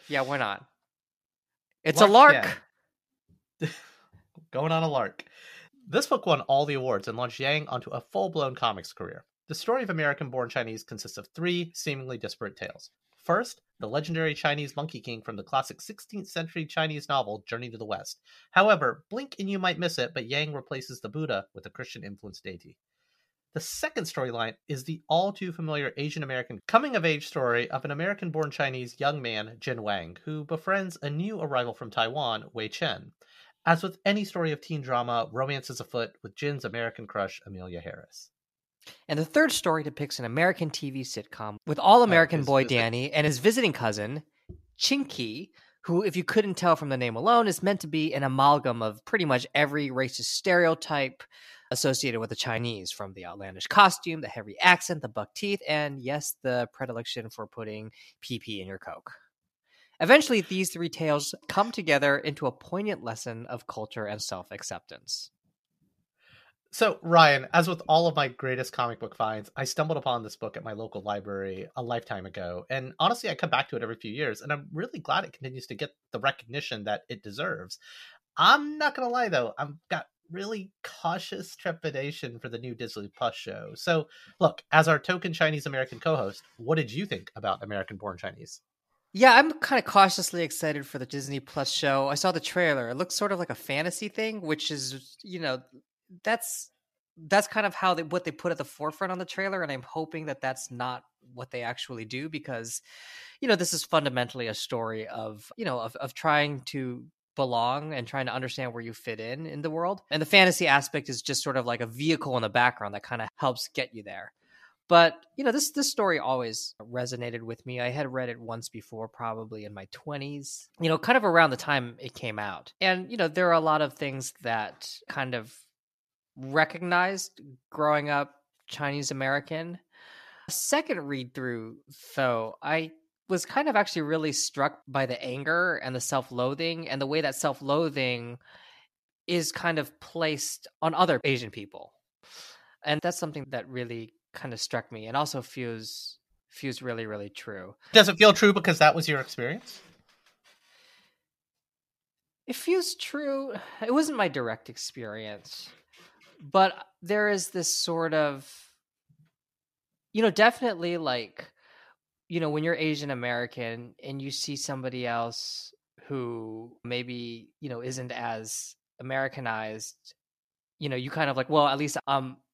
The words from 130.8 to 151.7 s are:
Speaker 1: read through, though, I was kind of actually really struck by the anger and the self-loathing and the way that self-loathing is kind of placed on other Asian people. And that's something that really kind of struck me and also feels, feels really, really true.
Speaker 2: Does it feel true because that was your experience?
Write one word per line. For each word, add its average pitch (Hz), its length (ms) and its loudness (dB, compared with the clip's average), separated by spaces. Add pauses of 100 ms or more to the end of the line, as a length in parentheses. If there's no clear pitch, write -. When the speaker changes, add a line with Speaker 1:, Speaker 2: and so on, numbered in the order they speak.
Speaker 1:
read 131 280 -6
through, 117 440 -6 (380)
though, 117 460 0
I 160 300 -2 (360)
was 180 180 -2
kind 294 220 0
of 240 80 0
actually 196 260 2
really 156 300 0
struck - 560 -2
by 135 180 0
the 120 160 -6
anger 151 540 0
and 127 180 -6
the 127 60 -4
self-loathing 139 880 -2
and 135 120 -4
the 139 60 0
way 151 140 0
that 143 160 0
self-loathing 135 1040 0 (880)
is 170 260 0
kind 165 260 -2
of 147 220 -6
placed 156 640 -4 (160)
on 160 120 2
other 160 280 6
Asian 123 280 0
people. - 420 -14 (920)
And 151 180 0
that's 175 160 -2
something 151 320 -6
that 123 180 -8
really 117 460 -8 (180)
kind 131 200 -10
of 110 80 -10
struck - 300 -4
me 110 160 -12
and 113 100 -6
also 143 260 -2
feels, 113 760 -10 (300)
feels 131 340 -8
really, 117 240 -6
really 104 220 -8
true. 98 480 -14 (160)
Speaker 2:
Does 208 160 10
it 190 80 0
feel 208 160 12
true 202 200 6
because 180 260 2
that 151 180 10
was 165 120 0
your 143 120 0
experience? - 600 -8 (2750)